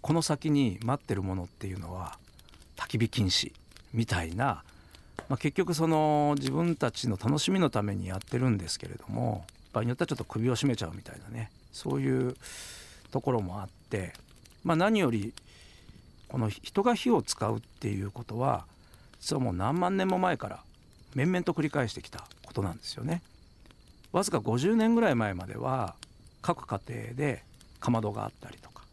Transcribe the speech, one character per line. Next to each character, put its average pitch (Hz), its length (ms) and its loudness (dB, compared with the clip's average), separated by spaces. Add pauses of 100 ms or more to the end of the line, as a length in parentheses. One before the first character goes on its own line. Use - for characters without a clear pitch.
こ - 120 0
の 165 100 4
先 156 280 0
に 135 320 4
待 123 200 0
っ - 20 -20
て - 100 -2
る 95 80 -2
も 95 120 -2
の 92 100 -4
っ 85 40 -14
て - 180 -12
い 95 80 -6
う 92 40 -8
の 87 160 -8
は、 92 240 -10 (580)
焚 - 140 -8
き 123 80 0
火 110 100 4
禁 104 180 2
止 - 260 0 (400)
み 117 140 2
た 87 160 2
い 82 120 -6
な、 120 280 0 (680)
ま 139 60 2
あ、 - 20 -2
結 - 200 0
局 180 180 2
そ 160 140 2
の 151 500 4
自 135 120 -2
分 165 260 2
た 127 140 0
ち - 180 -4
の 101 140 0
楽 143 180 2
し 175 100 2
み 190 80 4
の 165 100 6
た 113 140 2
め 101 140 0
に 92 100 -4
や 92 100 -4
っ 95 40 -4
て - 180 -4
る 127 120 2
ん 110 60 4
で 90 120 -4
す - 100 -4
け - 100 -10
れ - 60 -12
ど - 140 -14
も、 110 360 -2 (280)
場 113 80 2
合 110 40 -2
に 117 60 0
よ 123 40 0
っ - 20 -10
て - 80 0
は - 20 -6
ち - 60 -2
ょ - 20 0
っ - 20 -6
と - 80 -6
首 113 260 -2
を 120 60 2
絞 139 140 2
め 117 60 0
ち - 80 -4
ゃ - 20 -6
う 80 80 -8
み 95 80 -12
た - 100 -16
い - 80 -16
な - 80 -18
ね、 113 220 -8 (220)
そ 139 240 -4
う 139 40 0
い 131 280 2
う 127 60 -6 (760)
と 123 100 0
こ 131 120 0
ろ 117 80 2
も 95 200 -6
あ 98 40 -8
っ 95 40 -12 (220)
て、 90 220 -4 (520)
ま 170 100 2
あ、 - 20 4
何 202 240 4
よ 147 100 4
り 110 220 -2 (960)
こ 135 100 -4
の 110 100 2
人 - 340 -2
が 240 120 4
火 - 160 0
を 185 120 6
使 - 260 -2
う 110 100 0
っ - 20 -6
て - 280 -8
い 98 140 -2
う 101 80 -4
こ - 140 -12
と 107 140 -8
は、 127 280 0 (540)
実 - 160 -4
は 139 40 0
も 123 100 0
う 90 40 -2
何 120 260 0
万 185 160 2
年 190 120 2
も 185 100 2
前 180 180 2
か - 120 -8
ら - 140 -12 (520)
綿 147 180 2
々 180 120 0
と 175 80 2
繰 160 100 0
り 151 80 0
返 135 180 0
し - 60 -8
て - 80 -10
き - 60 -16
た - 180 -14 (180)
こ - 80 -18
と 101 100 -2
な 92 100 0
ん 80 40 -8
で - 80 -18
す - 100 -10
よ - 100 -8
ね。 170 180 -2 (880)
わ 185 100 2
ず 202 80 -2
か 113 100 2
五 113 180 2
十 190 180 4
年 226 180 6
ぐ 233 60 4
ら 214 100 4
い 135 40 4
前 107 200 2
ま 90 120 -6
で 101 100 -8
は、 123 380 -2 (480)
各 - 240 0
家 101 220 -4
庭 117 260 -8
で 135 280 -2 (380)
か - 100 0
ま 113 100 4
ど 107 120 -2
が 104 120 -4
あ 107 40 -4
っ - 120 -10
た - 100 -16
り - 80 -18
と - 120 -20
か - 220 -20